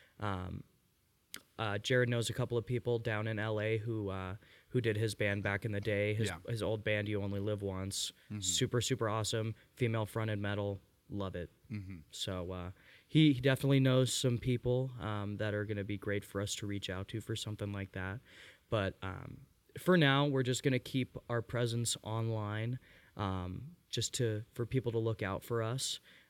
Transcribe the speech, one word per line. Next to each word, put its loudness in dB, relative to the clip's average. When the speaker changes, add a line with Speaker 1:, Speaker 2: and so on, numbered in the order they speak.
Speaker 1:
Um, -4
uh, 0
Jared 2
knows 0
a -4
couple -2
of -2
people 0
down -2
in -2
L 0
A 2
who, -2
uh, -4
who 2
did 2
his 2
band 2
back 0
in 0
the -2
day. 2
His, 2
Speaker 2:
Yeah. -6
Speaker 1:
his -2
old 0
band, 2
You 0
Only -2
Live -2
Once. -4
Speaker 2:
Mm-hmm. -6
Speaker 1:
Super, 2
super 0
awesome. 0
Female 2
fronted -2
metal. -2
Love -4
it. -6
Speaker 2:
Mm-hmm. -8
Speaker 1:
So, -4
uh, -6
he, 8
he -2
definitely 4
knows 6
some 2
people, 0
um, -2
that 0
are -2
gonna -2
be -4
great 0
for -4
us -2
to -6
reach -4
out -4
to -6
for -6
something -4
like -6
that. -6
But, 2
um, -8
for 6
now, 6
we're 2
just -2
gonna 4
keep -2
our 0
presence 0
online, -2
um, -2
just -2
to, 0
for -4
people 0
to 0
look 0
out -2
for -2
us, -4